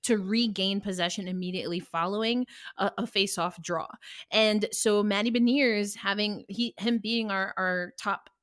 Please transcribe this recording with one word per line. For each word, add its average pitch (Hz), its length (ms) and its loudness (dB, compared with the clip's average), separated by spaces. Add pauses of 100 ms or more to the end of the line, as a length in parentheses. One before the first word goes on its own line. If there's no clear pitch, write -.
to 226 140 4
regain 196 640 0
possession 185 480 -4
immediately 180 540 -4
following 214 640 0 (320)
a, 202 200 2
a 233 60 -2
faceoff 190 580 0
draw. 165 260 -4 (440)
And 214 400 4
so 208 320 4
Matty 208 280 2
Beniers 240 680 4
having, 208 500 -2
he, 226 300 -2
him 233 220 2
being 220 300 0
our, 196 280 -2
our 180 420 -2
top - 300 -4 (140)